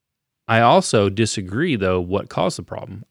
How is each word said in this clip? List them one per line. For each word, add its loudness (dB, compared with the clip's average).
I 4
also 4
disagree, -2
though, 0
what -4
caused -2
the -12
problem. -14